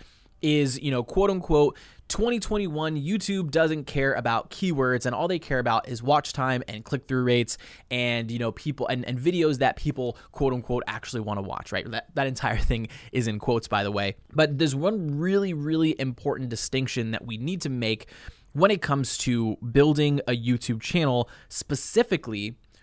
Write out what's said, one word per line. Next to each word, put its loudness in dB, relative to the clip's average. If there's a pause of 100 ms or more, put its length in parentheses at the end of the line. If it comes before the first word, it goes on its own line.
(400)
is, 2
you -2
know, 0
quote 2
unquote, 2 (300)
"Twenty 0
twenty-one -2
YouTube -2
doesn't 2
care 2
about 0
keywords 0
and 0
all 0
they 0
care -2
about 2
is -6
watch 2
time 0
and -10
click-through -2
rates 4 (320)
and, -2
you -4
know, -2
people -6
and, -2
and -4
videos 2
that 2
people, -2 (140)
quote 0
unquote, -2
actually -6
wanna -4
watch," -8
right? -6
That, -8
that 0
entire -2
thing 2 (240)
is 0
in -2
quotes, 0
by 0
the 0
way. -2 (180)
But 2
there's 2
one 0
really, 2
really 2
important -4
distinction -2
that -6
we -8
need -4
to -4
make -2 (440)
when 6
it 2
comes 0
to 0
building 4
a 0
YouTube 0
channel, 0 (200)
specifically -2 (280)